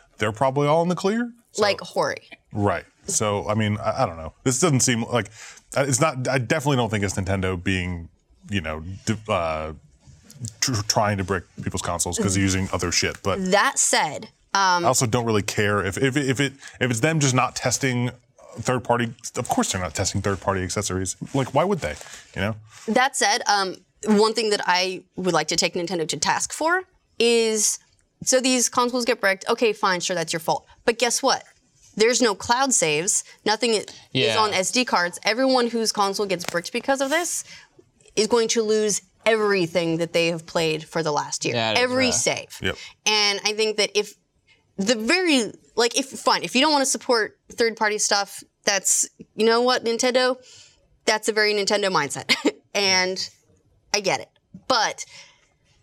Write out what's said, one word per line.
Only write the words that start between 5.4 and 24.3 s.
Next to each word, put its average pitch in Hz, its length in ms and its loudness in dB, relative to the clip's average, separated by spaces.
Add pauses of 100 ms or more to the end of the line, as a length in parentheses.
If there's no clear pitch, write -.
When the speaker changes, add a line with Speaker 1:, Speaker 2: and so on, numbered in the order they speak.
Speaker 1:
uh, 139 100 4
it's 131 140 0
not, 131 280 0
I 131 100 2
definitely 143 380 0
don't 117 140 2
think 104 140 0
it's 95 100 -2
Nintendo 92 480 -2
being, 90 460 -4 (420)
you 101 100 0
know, 78 220 -6 (220)
d-, 107 120 -2 (120)
uh, 80 440 -2 (880)
tr-, 107 280 0
trying 104 300 2
to 95 60 -2
brick 92 200 -2 (180)
people's 98 200 -6
consoles 87 360 -4
'cause 98 160 0
they're 98 80 2
using 95 300 0
other 90 200 -2
shit, - 300 -2
but 185 300 -2
Speaker 2:
That 226 260 2
said, 185 500 0 (260)
um, 185 300 2
Speaker 1:
I - 40 2
also 127 180 2
don't 117 200 0
really 107 160 2
care 104 420 0
if, 95 140 -4
if, 135 180 0
if 135 240 0
it, 139 120 0 (280)
if 127 100 2
it's 117 100 -2
them 160 200 2
just 135 140 2
not 127 220 2
testing 123 540 -2 (480)
third-party, 120 540 0 (240)
of 123 120 -4
course - 240 0
they're 95 80 -4
not 90 140 -6
testing 98 280 -2
third-party 95 400 0
accessories. 95 540 -4 (180)
Like, 135 200 0
why 147 100 4
would 196 160 0
they, 76 140 -4 (400)
you - 80 -6
know? 110 140 -2 (320)
Speaker 2:
That 247 280 2
said, 226 300 2
um, 196 300 2 (300)
one 214 280 6